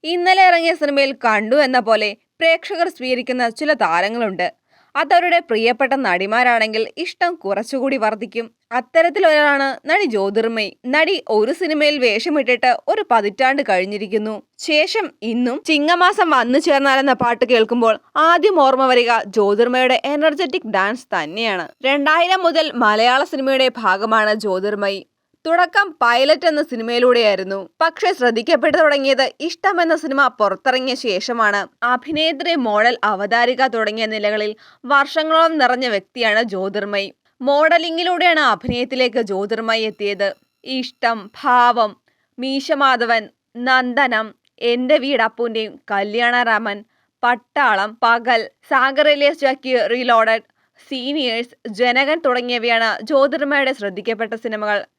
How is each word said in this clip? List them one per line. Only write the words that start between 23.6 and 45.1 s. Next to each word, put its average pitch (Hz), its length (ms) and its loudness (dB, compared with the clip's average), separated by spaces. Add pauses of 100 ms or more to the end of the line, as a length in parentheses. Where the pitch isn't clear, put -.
ഭാഗമാണ് 214 560 0
ജ്യോതിർമയി. 202 760 -4 (380)
തുടക്കം 349 560 0
പൈലറ്റ് 269 460 2
എന്ന 294 160 0
സിനിമയിലൂടെയായിരുന്നു. 226 1040 0 (120)
പക്ഷേ 330 320 0
ശ്രദ്ധിക്കപ്പെട്ടു 254 640 0
തുടങ്ങിയത് 277 600 2
ഇഷ്ടം 349 420 -2
എന്ന 330 140 2
സിനിമ 277 320 0
പുറത്തിറങ്ങിയ 254 680 -2
ശേഷമാണ്. 208 880 -2
അഭിനേത്രി, 302 720 -2
മോഡൽ, 233 480 0
അവതാരിക 233 640 0
തുടങ്ങിയ 220 380 -2
നിലകളിൽ 214 500 -4 (300)
വർഷങ്ങളോളം 311 720 2
നിറഞ്ഞ 254 300 2
വ്യക്തിയാണ് 220 560 -2
ജ്യോതിർമയി. 202 720 -4 (280)
മോഡലിംഗിലൂടെയാണ് 330 960 2
അഭിനയത്തിലേക്ക് 247 840 -2
ജ്യോതിർമയി 220 600 -4
എത്തിയത്. 202 540 -4 (280)
ഇഷ്ടം, 240 680 -6 (120)
ഭാവം, 240 540 2 (420)
മീശമാധവൻ, 262 880 -2 (280)
നന്ദനം, 247 800 -2 (240)
എന്റെ 254 380 0
വീട് 262 260 0